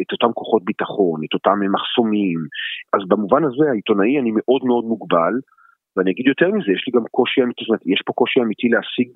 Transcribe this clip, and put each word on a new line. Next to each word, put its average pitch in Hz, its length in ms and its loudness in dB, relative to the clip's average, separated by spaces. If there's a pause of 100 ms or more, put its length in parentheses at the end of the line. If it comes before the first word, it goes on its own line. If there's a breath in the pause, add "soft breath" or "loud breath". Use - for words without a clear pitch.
את - 100 -6
אותם 120 200 2
כוחות - 320 -2
ביטחון, 87 600 -2
את - 100 -4
אותם 95 240 2 (180)
מחסומים. 104 600 0 (540 loud breath)
אז - 160 0
במובן 110 360 2
הזה, 139 260 0
העיתונאי, 110 500 2
אני 117 140 0
מאוד 123 300 2
מאוד 120 200 2
מוגבל, 95 500 0 (600 soft breath)
ואני 95 140 2
אגיד 127 160 -4
יותר 151 240 2
מזה, 196 220 -2
יש 87 140 -2
לי 127 100 -4
גם 113 140 2
קושי 123 320 0
אמיתי, 120 220 -4
זאת 107 40 -6
אומרת, 110 180 -2
יש 98 200 0
פה 123 60 -4
קושי - 280 2
אמיתי 113 280 -2
להשיג 117 480 0